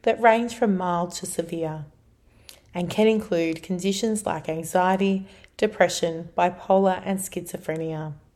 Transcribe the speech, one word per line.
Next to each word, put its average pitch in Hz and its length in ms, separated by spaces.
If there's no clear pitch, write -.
that 226 180
range 233 320
from 202 240
mild 180 380
to - 100
severe 160 600
and 175 160
can 214 160
include 170 560
conditions 196 640
like 160 200
anxiety, 190 760
depression, 175 800
bipolar, 185 680
and 190 140
schizophrenia. 160 960